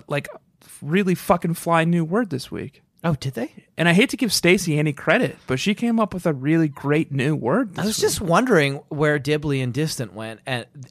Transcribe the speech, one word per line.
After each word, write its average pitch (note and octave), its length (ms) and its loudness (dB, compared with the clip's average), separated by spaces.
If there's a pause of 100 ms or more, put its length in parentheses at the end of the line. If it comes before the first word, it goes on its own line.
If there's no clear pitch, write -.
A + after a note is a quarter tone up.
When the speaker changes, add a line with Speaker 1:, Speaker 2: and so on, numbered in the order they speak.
Speaker 1:
like, C#3+ 200 -4 (540)
really F3+ 320 2
fucking F3 400 0
fly E3 300 2
new E3+ 200 2
word F#3+ 260 -2
this C3 200 -8
week. F2+ 320 -10 (200)
Speaker 2:
Oh, D#3+ 160 0
did C3 140 -6
they? - 320 -10 (140)
Speaker 1:
And E3 100 2
I E3 60 6
hate A3+ 160 6
to - 80 -6
give A3+ 120 0
Stacy F3 480 2
any D3+ 140 0
credit, D#3+ 540 0
but C3 120 0
she G3+ 160 0
came A#3 240 0
up G#3+ 140 0
with F3+ 140 -6
a D#3+ 80 2
really D3+ 340 2
great C#3+ 420 0
new C#3 240 0
word E3 420 -2
this D#3 60 -4
Speaker 2:
I F#3+ 40 0
was G#3+ 100 -2
Speaker 1:
week. - 60 -4
Speaker 2:
just - 180 0
wondering E3+ 540 4 (160)
where D3 280 2
Dibley C#3+ 440 -2
and B2 100 -2
Distant C3+ 400 -4
went, A2 320 -12
and B2 220 -6 (240)